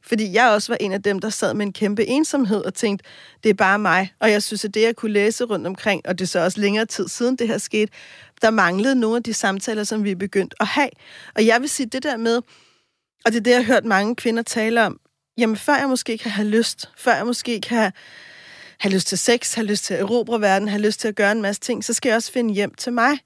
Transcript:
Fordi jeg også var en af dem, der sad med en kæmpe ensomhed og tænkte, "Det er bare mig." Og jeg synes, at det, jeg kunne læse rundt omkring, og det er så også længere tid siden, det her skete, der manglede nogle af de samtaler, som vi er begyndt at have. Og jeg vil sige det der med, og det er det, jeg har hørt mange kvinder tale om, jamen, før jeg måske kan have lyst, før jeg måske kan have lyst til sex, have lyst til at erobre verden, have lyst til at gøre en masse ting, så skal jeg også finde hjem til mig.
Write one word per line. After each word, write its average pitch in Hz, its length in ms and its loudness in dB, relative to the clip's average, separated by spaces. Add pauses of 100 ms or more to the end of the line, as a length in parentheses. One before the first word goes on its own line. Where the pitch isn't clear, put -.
Fordi 214 260 -2
jeg 233 160 6
også 214 220 2
var 226 80 -2
en 196 120 -2
af 196 120 -4
dem, 196 160 0
der 214 100 -4
sad 214 240 -2
med 208 120 -2
en 196 80 -6
kæmpe 208 320 0
ensomhed 254 600 0
og 185 80 -6
tænkte, 202 320 -2 (380)
"Det 220 60 2
er 208 40 4
bare 202 260 2
mig." 185 400 0
Og 214 120 4
jeg 208 120 2
synes, 214 220 -6
at 202 80 -6
det, 214 80 2
jeg 226 140 2
kunne 214 160 -4
læse 208 320 2
rundt 196 240 -4
omkring, 190 400 -2
og 180 120 -2
det 190 60 -2
er - 20 -4
så 185 120 -2
også 185 220 0
længere 208 240 0
tid 190 220 -6
siden, 240 280 -2
det 240 120 -2
her 220 100 -2
skete, 214 340 -2 (500)
der 220 80 6
manglede 208 460 2
nogle 233 220 2
af 240 60 -4
de 226 100 -6
samtaler, 208 500 -2
som 214 200 -2
vi 202 80 0
er 190 40 -2
begyndt 190 440 -2
at 208 80 0
have. 277 220 0 (460)
Og 226 100 4
jeg 226 160 4
vil 285 80 -6
sige - 200 -4
det 262 140 -6
der 277 140 -2
med, 226 180 0 (920)
og 226 60 4
det 220 40 -2
er 233 60 0
det, 233 100 4
jeg 247 140 6
har 233 80 4
hørt 214 120 4
mange 208 300 2
kvinder 226 280 -2
tale 226 420 0
om, - 140 -4 (380)
jamen, 226 180 0
før 294 220 0
jeg 277 120 0
måske 247 280 -2
kan 220 140 -6
have 208 160 -2
lyst, 220 500 0
før 247 180 2
jeg 240 100 -2
måske 240 360 -4
kan 220 300 0 (880)
have 196 140 0
lyst 190 140 0
til 185 100 -4
sex, - 360 0
have 226 140 -2
lyst 202 180 -2
til - 80 -6
at 160 60 -2
erobre 226 420 0
verden, 196 260 2
have 208 140 -2
lyst 208 180 0
til - 80 -4
at 208 80 -4
gøre 202 160 2
en 226 100 0
masse 202 200 -4
ting, - 240 -4
så 240 80 -2
skal - 160 0
jeg 220 60 4
også 226 160 -2
finde 233 220 -2
hjem 202 240 -2
til 240 160 -6
mig. 247 320 2